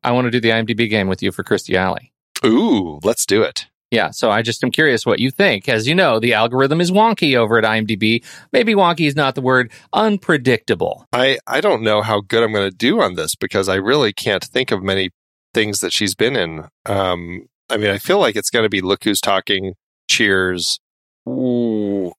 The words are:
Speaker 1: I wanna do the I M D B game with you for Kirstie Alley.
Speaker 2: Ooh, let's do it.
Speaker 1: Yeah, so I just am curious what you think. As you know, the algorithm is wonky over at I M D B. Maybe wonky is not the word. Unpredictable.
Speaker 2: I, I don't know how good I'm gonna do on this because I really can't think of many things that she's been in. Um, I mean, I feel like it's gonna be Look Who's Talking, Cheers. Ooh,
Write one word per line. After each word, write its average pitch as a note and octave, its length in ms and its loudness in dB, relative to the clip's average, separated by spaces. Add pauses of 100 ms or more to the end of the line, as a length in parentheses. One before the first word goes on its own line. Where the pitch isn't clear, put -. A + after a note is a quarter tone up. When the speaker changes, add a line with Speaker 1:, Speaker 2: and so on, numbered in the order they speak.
Speaker 1:
I B2 80 2
wanna B2 180 0
do A#2+ 80 0
the A2+ 140 2
I A2+ 60 2
M A2+ 60 -2
D A#2 80 -2
B A2+ 140 0
game G#2 220 0
with F#2 120 -2
you G2 120 -2
for G2+ 100 -8
Kirstie - 320 -2
Alley. - 380 -2 (320)
Speaker 2:
Ooh, A2 580 2
let's G#2+ 220 0
do G2+ 160 2
it. - 260 -4 (220)
Speaker 1:
Yeah, D#2+ 220 0
so - 180 0
I G#2 120 2
just A2+ 240 -4
am A#2+ 60 -2
curious C#3+ 340 2
what G#2+ 140 0
you C3 120 0
think. C#3+ 380 0
As A2+ 180 0
you D#3 80 0
know, D3 240 2
the A#2 140 0
algorithm C3 480 2
is F3 100 0
wonky G3 460 2
over A2+ 200 2
at G#2+ 60 2
I A2 140 2
M A2 80 -2
D A2 100 -4
B. A2+ 260 0 (300)
Maybe A#3 220 2
wonky F3 340 2
is C#3 80 -2
not C#3 180 0
the C#3 80 -6
word. B2+ 300 2 (220)
Unpredictable. C#3 1200 0
Speaker 2:
I, B2+ 340 2
I C3 140 -2
don't D3+ 220 0
know G#2+ 180 2
how G#2 180 0
good A2+ 240 0
I'm A2 80 0
gonna G2 180 0
do B2 300 0
on G2+ 160 0
this F2+ 200 -4
because G2 340 -4
I F#2+ 60 0
really A2 360 0
can't G2 320 -2
think - 280 -4
of F#2+ 120 -4
many F#2+ 280 -2 (420)
things G#2+ 260 0
that F2+ 140 -4
she's G2+ 220 -2
been B2 200 0
in. E2 320 -4 (180)
Um, F2+ 640 -4 (220)
I A#2 80 -2
mean, G#2 120 0
I G2 80 0
feel F#3+ 220 2
like B2+ 160 2
it's - 140 -4
gonna A2 180 0
be G2 140 -2
Look F#2+ 240 0
Who's G#2 160 0
Talking, F#2+ 540 -2 (340)
Cheers. F#2 720 0 (440)
Ooh, A2+ 920 -2